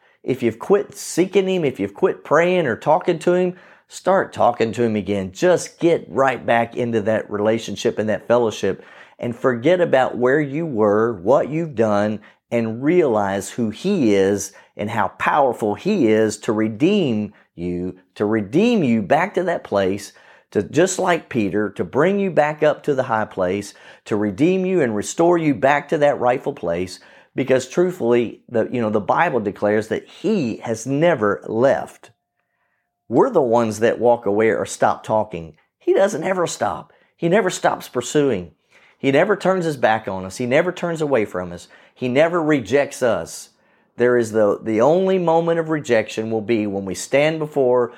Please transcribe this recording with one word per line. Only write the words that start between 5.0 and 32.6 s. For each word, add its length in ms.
Just 460
get 300
right 340
back 340
into 240
that 280
relationship 720
and 100
that 180
fellowship 560
and 160
forget 460
about 360
where 220
you 260
were, 480
what 360
you've 260
done, 460
and 340
realize 640
who 200
he 440
is 400
and 120
how 200
powerful 640
he 320
is 300
to 160
redeem 800
you, 440
to 100
redeem 580
you 180
back 320
to 100
that 200
place, 500
to, 120
just 360
like 300
Peter, 420
to 120
bring 360
you 120
back 320
up 200
to 120
the 80
high 220
place, 480
to 100
redeem 500
you 160
and 140
restore 420
you 160
back 360
to 80
that 220
rightful 340
place. 460
Because 320
truthfully, 800
the, 240
you 80
know, 120
the 100
Bible 380
declares 480
that 200
he 500
has 280
never 640
left. 640